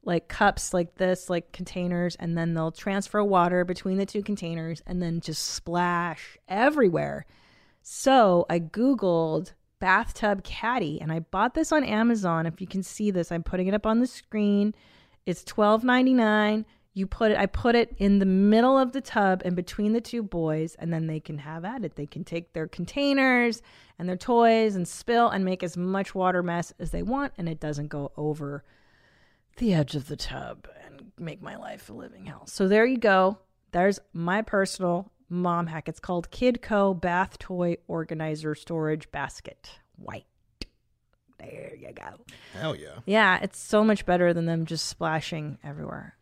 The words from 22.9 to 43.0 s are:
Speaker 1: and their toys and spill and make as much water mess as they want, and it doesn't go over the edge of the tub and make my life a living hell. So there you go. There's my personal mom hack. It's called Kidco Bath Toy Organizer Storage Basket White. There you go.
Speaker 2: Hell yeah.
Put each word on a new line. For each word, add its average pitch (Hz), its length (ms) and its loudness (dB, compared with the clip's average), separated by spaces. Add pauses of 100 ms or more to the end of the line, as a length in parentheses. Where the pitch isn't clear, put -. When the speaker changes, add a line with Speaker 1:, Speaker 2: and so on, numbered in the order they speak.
Speaker 1:
and 175 120 -8
their 185 80 -4
toys 226 580 4
and 175 120 -2
spill 233 420 2
and 190 160 -2
make 185 180 -2
as 175 140 -6
much 190 360 -4
water 185 300 0
mess 170 360 -4
as 175 120 -6
they 170 100 -4
want, 262 360 -4
and 175 120 -6
it 156 120 -10
doesn't 151 260 -6
go 143 300 -8
over 147 460 -6 (960)
the 220 160 2
edge 156 220 2
of 139 120 -6
the 151 100 -10
tub 131 500 -12 (180)
and - 320 -20
make 170 240 -12
my - 140 -14
life 214 340 -16
a 208 40 -16
living - 320 -18
hell. - 200 -16
So - 220 -2
there 214 180 6
you 262 120 2
go. 196 400 4 (340)
There's 190 280 4 (120)
my 180 300 -2
personal 190 680 -2 (180)
mom 175 380 -2
hack. 160 200 -8
It's 160 140 -10
called 175 280 -4
Kidco 202 720 0
Bath 180 400 -2
Toy 175 380 -2 (100)
Organizer 156 640 -6
Storage 156 600 -4
Basket - 640 -12 (160)
White. - 300 -14 (1120)
There - 400 -16
you - 140 -20
go. - 260 -18 (340)
Speaker 2:
Hell 151 220 -6
yeah. 73 200 -16 (100)